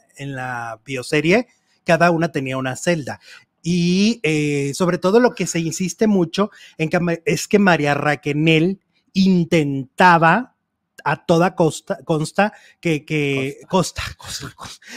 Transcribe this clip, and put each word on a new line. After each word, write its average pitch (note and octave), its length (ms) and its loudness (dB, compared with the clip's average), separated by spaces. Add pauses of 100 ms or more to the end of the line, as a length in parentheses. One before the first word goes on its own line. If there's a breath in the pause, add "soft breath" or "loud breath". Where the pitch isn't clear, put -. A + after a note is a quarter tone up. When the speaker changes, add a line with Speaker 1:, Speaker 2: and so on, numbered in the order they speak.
(160)
Speaker 1:
en C#3 180 -10
la A#2+ 480 -10
bioserie, D3+ 680 -2 (360)
cada E3+ 260 4
una E3 220 0
tenía C3 240 -6
una C3 200 -6
celda. C#3+ 440 -4 (400 loud breath)
Y, F3+ 600 0
eh, D3 520 -2
sobre F3 240 0
todo F#3+ 200 4
lo B3 160 2
que F3+ 140 -4
se F3 100 -4
insiste E3 480 -2
mucho G3 440 0 (280 loud breath)
en D#3+ 100 -2
que F3 120 0
ma-, F3 160 -2 (100)
es D#3+ 220 -2
que G#3 100 2
María D#3+ 340 2
Raquenel D3+ 880 0 (720)
intentaba E3 1000 2 (500)
a D3 200 -4
toda F3+ 300 2
costa, - 500 -2
consta E3 480 -2 (280 soft breath)
que, D3+ 240 -4
que C#3 540 -4 (100)
Speaker 2:
Costa. - 340 -2 (140)
Speaker 1:
costa, - 320 -14
costa, - 80 -20
costa, - 300 -20 (100)